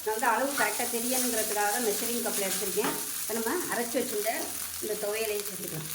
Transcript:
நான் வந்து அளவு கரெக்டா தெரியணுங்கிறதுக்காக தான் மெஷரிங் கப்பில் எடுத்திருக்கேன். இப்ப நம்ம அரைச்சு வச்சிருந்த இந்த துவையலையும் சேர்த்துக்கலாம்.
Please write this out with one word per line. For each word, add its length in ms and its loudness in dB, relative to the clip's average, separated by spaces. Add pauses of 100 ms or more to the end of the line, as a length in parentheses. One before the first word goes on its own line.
நான் 100 0
வந்து 200 2
அளவு 260 2
கரெக்டா 240 2 (100)
தெரியணுங்கிறதுக்காக 800 2
தான் 140 2
மெஷரிங் 360 0
கப்பில் 220 0
எடுத்திருக்கேன். 480 0 (260)
இப்ப 160 -2
நம்ம 140 0 (220)
அரைச்சு 260 0
வச்சிருந்த 340 0 (500)
இந்த 200 -2
துவையலையும் 460 -2
சேர்த்துக்கலாம். 460 -6